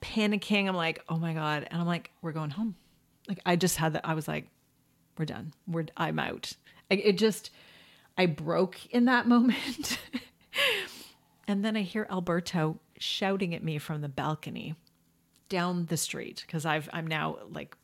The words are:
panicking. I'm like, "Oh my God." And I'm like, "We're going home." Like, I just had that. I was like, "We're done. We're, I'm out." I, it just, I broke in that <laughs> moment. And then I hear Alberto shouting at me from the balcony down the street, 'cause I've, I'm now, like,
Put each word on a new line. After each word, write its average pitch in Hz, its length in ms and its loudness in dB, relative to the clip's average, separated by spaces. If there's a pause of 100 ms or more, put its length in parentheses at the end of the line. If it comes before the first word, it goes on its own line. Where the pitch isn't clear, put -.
panicking. 208 680 2
I'm 185 60 0
like, 165 340 0
"Oh 160 80 -2
my 165 180 0
God." 151 360 0
And 170 100 -2
I'm 170 60 0
like, 170 240 -2 (100)
"We're 165 120 -6
going 156 180 -4
home." 202 240 -4 (540)
Like, 196 180 -4
I 180 100 4
just 180 200 4
had 160 180 2
that. - 100 -2
I 160 100 0
was 156 140 -4
like, 151 200 -4 (680)
"We're 156 80 -4
done. - 300 -8 (140)
We're, 165 180 -2 (100)
I'm 156 220 0
out." - 340 -4 (380)
I, 196 60 4
it 202 200 6
just, 214 340 2 (680)
I 185 80 6
broke 170 500 2 (160)
in 240 140 6
that 247 220 4
<laughs> - 0 -
moment. 247 680 4 (1500)
And 202 180 0
then 220 120 0
I 214 60 0
hear 208 280 -2
Alberto 170 680 0 (180)
shouting 190 560 -2
at 156 80 -8
me 156 160 -2
from 151 220 -6
the 147 80 -4
balcony 151 680 -4 (760)
down 175 360 0
the 160 100 -2
street, - 520 -6
'cause 160 180 -4
I've, 151 260 -2
I'm 160 140 -6
now, 156 320 -2 (120)
like, - 340 -12